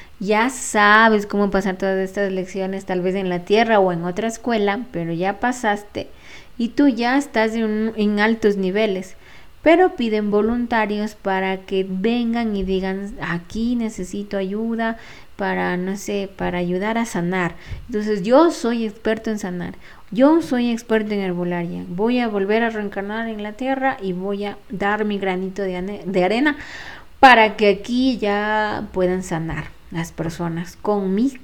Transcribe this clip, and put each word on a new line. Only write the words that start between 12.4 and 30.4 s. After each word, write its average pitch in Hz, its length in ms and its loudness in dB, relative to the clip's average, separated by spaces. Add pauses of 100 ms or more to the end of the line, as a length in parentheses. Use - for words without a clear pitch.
y 196 80 -2
digan, 190 580 -2
"Aquí 214 540 -4
necesito 202 600 -6
ayuda 226 600 -4 (380)
para, 185 420 -2
no 185 200 -4
sé, 202 380 -4
para 180 220 -4
ayudar 185 400 -2
a 233 80 0
sanar". 175 500 -2 (320)
Entonces, 208 360 -2
"Yo 269 260 6
soy 233 360 -2
experto 220 440 -4
en 220 80 -2
sanar, 180 380 -6 (340)
yo 285 320 6
soy 240 300 0
experto 220 420 0
en 202 80 0
herbolaria, 175 640 -4
voy 214 320 0
a 240 80 0
volver 208 360 0
a 226 80 0
reencarnar 208 560 -6
en 214 160 -8
la 214 100 -8
Tierra 262 480 -2
y 190 120 -2
voy 202 320 -4
a 202 120 -8 (120)
dar 208 360 0
mi 208 140 -2
granito 190 420 -4
de 185 160 -4
ane-, 190 280 -8
de 185 180 2
arena 240 340 2 (640)
para 220 360 8
que 208 140 4
aquí 240 480 0
ya 214 760 -2
puedan 185 280 2
sanar 160 440 -4 (260)
las 165 200 -6
personas 165 640 -6